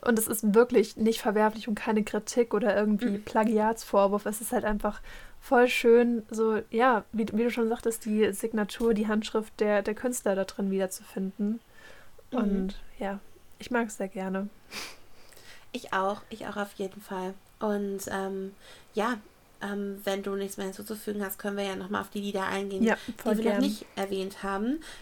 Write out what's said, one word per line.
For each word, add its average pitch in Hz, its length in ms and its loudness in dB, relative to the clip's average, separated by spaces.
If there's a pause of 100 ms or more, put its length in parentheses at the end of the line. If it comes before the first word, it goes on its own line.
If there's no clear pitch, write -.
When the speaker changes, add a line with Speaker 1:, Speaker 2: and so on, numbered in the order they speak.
Speaker 1:
und 226 180 2
es 214 80 0
ist 214 260 2
wirklich 233 440 6
nicht 226 240 2
verwerflich 214 460 2
und 208 80 -2
keine 214 280 0
Kritik 220 500 0
oder 208 220 2
irgendwie 208 340 2
Speaker 2:
Mhm. 208 160 -4
Speaker 1:
Plagiatsvorwurf. 214 1000 2
Es 214 140 -4
ist 214 100 -8
halt 214 120 2
einfach 214 380 -2 (400)
voll 247 260 6
schön, 240 640 6
so, 220 400 0
ja, 226 340 4 (100)
wie, 220 200 0
wie 220 100 2
du 240 80 2
schon 226 180 0
sagtest, 233 360 -2
die 214 260 4
Signatur, 220 640 0
die 208 140 0
Handschrift 214 520 -2
der, 208 220 4
der 214 140 -2
Künstler 240 400 -2
da 190 100 2
drin 196 260 -4
wiederzufinden. 190 880 -4 (720)
Speaker 2:
Mhm. 202 340 0
Speaker 1:
Und - 160 -8 (180)
ja, 202 200 -4 (400)
ich - 120 -12
mag's 233 260 -2
sehr 190 120 -6
gerne. 190 400 -4 (1200)
Speaker 2:
Ich - 220 -8
auch, 196 360 0
ich - 180 -12
auch 202 100 -8
auf 202 160 -6
jeden 196 280 -8
Fall. 185 320 -6 (260)
Und, 202 500 -2
ähm, 190 440 -6 (400)
ja, 220 240 0 (440)
ähm, 202 420 -6
wenn 196 200 -2
du 196 120 -4
nichts 196 220 -6
mehr 196 100 -6
hinzuzufügen 208 560 -6
hast, 196 160 -6
können 202 180 -4
wir 202 80 -2
ja 196 100 -4
nochmal 196 260 -4
auf 202 80 -8
die 208 120 -6
Lieder 196 260 -2
eingehen, 196 400 0
Speaker 1:
Ja, 214 100 4 (100)
Speaker 2:
die 233 100 -8
Speaker 1:
voll 214 200 0
Speaker 2:
wir 220 60 0
Speaker 1:
gern. - 20 2
Speaker 2:
noch 208 120 2
nicht 226 280 0 (100)
erwähnt 196 480 -4
haben. 208 380 -2 (200)